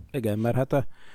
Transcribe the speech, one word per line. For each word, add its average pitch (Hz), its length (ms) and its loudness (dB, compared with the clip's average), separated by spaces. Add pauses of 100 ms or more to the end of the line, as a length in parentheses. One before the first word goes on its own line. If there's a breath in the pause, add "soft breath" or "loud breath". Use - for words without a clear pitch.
(120)
Igen, 107 280 0
mert 117 160 2
hát 131 180 2
a, 139 120 2 (300 soft breath)